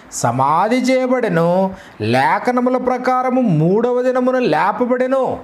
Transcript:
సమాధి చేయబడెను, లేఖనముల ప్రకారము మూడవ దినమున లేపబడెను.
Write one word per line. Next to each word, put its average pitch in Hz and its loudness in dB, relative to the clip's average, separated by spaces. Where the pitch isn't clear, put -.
సమాధి 151 0
చేయబడెను, 214 0
లేఖనముల 208 0
ప్రకారము 254 -2
మూడవ 220 2
దినమున 254 0
లేపబడెను. 247 0